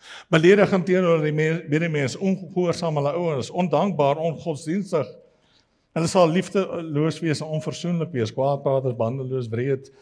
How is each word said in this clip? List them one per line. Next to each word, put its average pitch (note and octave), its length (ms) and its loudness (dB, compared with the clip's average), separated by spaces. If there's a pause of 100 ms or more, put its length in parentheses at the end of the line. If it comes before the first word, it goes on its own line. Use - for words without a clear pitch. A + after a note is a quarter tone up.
(300)
Beledigend F3+ 560 6
teenoor F3+ 360 4
die D3+ 120 0
me-, D#3 340 0
medemens, D3+ 480 0
ongehoorsaam F3 840 -2
aan C#3+ 60 0
hulle C#3+ 140 -2
ouers, D#3 320 -2
ondankbaar, D#3 680 0
ongodsdienstig. D#3+ 880 -4 (840)
Hulle E3 140 -2
sal F3 220 4
liefdeloos E3 880 -2
wees D#3+ 220 -2
en D#3 60 -8
onversoenlik D#3+ 640 -4
wees, A2+ 200 -2
kwaadpraters, C3+ 640 -2
bandeloos, B2+ 540 -4
wreed, C3 420 -4 (100)